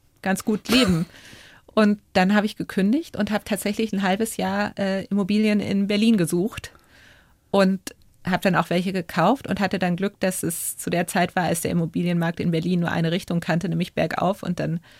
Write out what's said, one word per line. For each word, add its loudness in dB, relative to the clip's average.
ganz -2
gut -2
leben." 4
Und 4
dann 4
habe 4
ich -6
gekündigt 0
und -2
habe -2
tatsächlich -2
ein -2
halbes 0
Jahr, -2
äh, -2
Immobilien 2
in 0
Berlin 4
gesucht -2
und 2
habe 0
dann 2
auch 2
welche 0
gekauft 0
und -2
hatte 0
dann 0
Glück, -4
dass -2
es -6
zu -6
der 0
Zeit -2
war, 0
als -2
der -2
Immobilienmarkt -2
in 0
Berlin 0
nur 0
eine 0
Richtung -2
kannte, -2
nämlich -4
bergauf. -2
Und -4
dann, -4